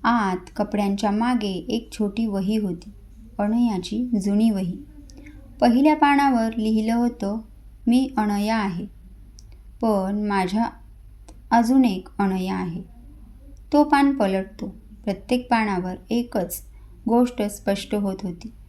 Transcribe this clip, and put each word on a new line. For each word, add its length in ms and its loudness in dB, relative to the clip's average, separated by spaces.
आत 320 2
कपड्यांच्या 540 0
मागे 580 -2
एक 240 -4
छोटी 340 -2
वही 300 -2
होती, 340 -4
अनयाची 720 0
जुनी 280 4
वही. 260 -2
पहिल्या 360 6
पानावर 560 4
लिहिलं 420 0
होतं, 440 -2
"मी 300 2
अनया 400 0
आहे, 300 -4
पण 480 0
माझ्यात 420 0
अजून 340 4
एक 240 -2
अनया 380 0
आहे." 260 -6
तो 120 6
पान 320 2
पलटतो. 580 -2
प्रत्येक 460 -4
पानावर 440 0
एकच 520 -4
गोष्ट 340 2
स्पष्ट 520 -4
होत 280 -2
होती. 300 -10